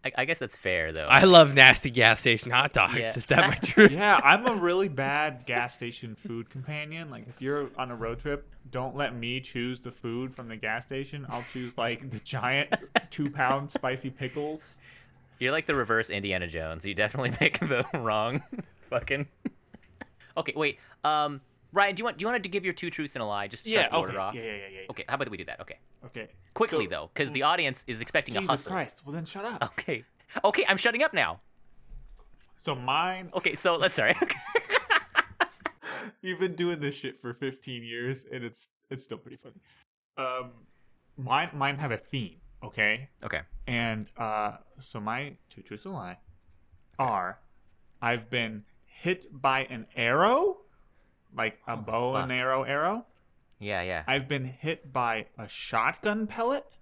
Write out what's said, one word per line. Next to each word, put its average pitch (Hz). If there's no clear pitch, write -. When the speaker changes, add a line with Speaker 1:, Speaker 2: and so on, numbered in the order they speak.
Speaker 1:
I, 135
I 131
guess 160
that's 120
fair, 85
though. 78
Speaker 2:
I 135
love 165
nasty 131
gas 113
station 120
hot 131
dogs. 120
Speaker 1:
Yeah. 113
Speaker 2:
Is 123
that 170
my -
truth? -
Speaker 3:
Yeah, 196
I'm 196
a 240
really 185
bad 139
gas 120
station 117
food 113
companion. 151
Like, 113
if -
you're 139
on 127
a 120
road 113
trip, 143
don't 131
let 139
me 120
choose 123
the 123
food 123
from 120
the 113
gas 110
station. 139
I'll 120
choose, 123
like, 120
the 107
giant 131
Speaker 1:
<laughs> -
Speaker 3:
two-pound 139
spicy 131
pickles. 147
Speaker 1:
You're 127
like 160
the 151
reverse 113
Indiana 95
Jones. 80
You 101
definitely 120
<laughs> 117
pick -
the 135
wrong 117
<laughs> -
fucking. 139
Okay, -
wait. 147
Um, 147
Ryan, 196
do 185
you 226
want, 214
do 170
you 226
want 240
to 185
give 190
your 180
two 175
truths 151
and 123
a 110
lie 101
just -
to 220
Speaker 3:
Yeah, 220
Speaker 1:
start 139
the 156
order 95
Speaker 3:
okay. 95
Speaker 1:
off? 104
Speaker 3:
Yeah, 117
yeah, 113
yeah, 104
yeah, 95
yeah. 95
Speaker 1:
Okay, -
how 127
about 131
we 104
do 85
that? -
Okay. -
Speaker 3:
Okay. 110
Speaker 1:
Quickly, 160
Speaker 3:
So, 87
Speaker 1:
though, 82
'cause 139
the 135
audience 151
is 113
expecting 120
a -
Speaker 3:
Jesus 98
Speaker 1:
hustle. 127
Speaker 3:
Christ. 170
Well, 143
then 165
shut 196
up. 226
Speaker 1:
Okay. 123
Okay, 208
I'm 196
shutting 233
up -
now. 98
Speaker 3:
So -
mine 160
Speaker 1:
Okay, -
so 170
let's, 160
sorry. 117
<laughs> 359
Speaker 3:
You've 185
been 185
doing 175
this 143
shit -
for 120
fifteen 131
years, 120
and 127
it's, -
it's 135
still 110
pretty -
funny. -
Um, 127
mine, 139
mine 139
have 143
a 110
theme, 113
okay? 107
Speaker 1:
Okay. 78
Speaker 3:
And, 117
uh, 107
so 123
my 123
two -
truths -
and 190
a 165
lie 180
Speaker 1:
Okay. 131
Speaker 3:
are, 95
I've 117
been 113
hit -
by 135
an 120
arrow 202
like 110
a 120
Speaker 1:
Oh, -
Speaker 3:
bow 113
and 127
Speaker 1:
fuck. 127
Speaker 3:
arrow 131
arrow. 156
Speaker 1:
Yeah, 101
yeah. 87
Speaker 3:
I've 135
been 139
hit 147
by 117
a 107
shotgun 208
pellet. 240